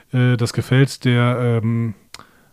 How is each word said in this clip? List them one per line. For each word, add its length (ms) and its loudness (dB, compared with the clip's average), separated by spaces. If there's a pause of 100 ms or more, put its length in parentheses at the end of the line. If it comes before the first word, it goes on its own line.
(120)
Äh, 260 2
das 160 -4
gefällt 520 0
der, 580 0
ähm, 300 -4 (600)